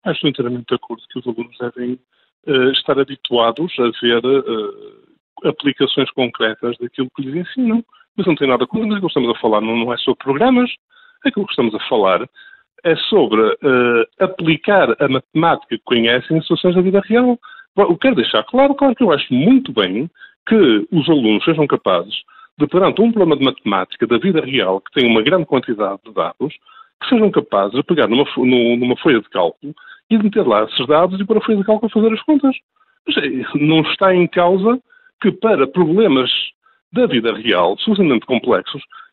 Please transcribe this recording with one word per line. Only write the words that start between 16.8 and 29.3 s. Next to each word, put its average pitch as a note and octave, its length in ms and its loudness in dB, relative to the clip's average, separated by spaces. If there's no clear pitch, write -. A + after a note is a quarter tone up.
vida F#3+ 220 2
real. A#3+ 360 0
Bom, G3 80 4
eu E3+ 140 2
quero C4 180 2
deixar G#3+ 280 0
claro, C#4 320 2
claro C#4 200 2
que - 80 0
eu G3 80 4
acho C#3 220 -2
muito A3 400 4
bem G#2+ 360 -2
que D3+ 440 4
os D#3+ 180 0
alunos A2 340 2
sejam D#3+ 220 0
capazes G2 480 -2
de, D3 80 0
perante F#3 340 0
um A#3 100 4
problema F3+ 240 2
de C3+ 80 -2
matemática G#2 600 -2
da A2+ 140 0
vida F3+ 200 0
real, A2+ 400 -2
que - 120 -20
tem B2 180 2
uma A2+ 140 2
grande E3 240 0
quantidade G#2+ 580 -4
de A2 80 -20
dados, G2 400 -6
que - 80 -8
sejam G#3+ 220 4
capazes G#2 440 -2
de C#3 80 -2
pegar D3 240 0
numa B2 200 2
fo-, B2 180 -4
nu-, A#2+ 320 2
numa B2 200 0
folha D#3+ 220 2
de - 100 -16
cálculo F#2+ 440 -4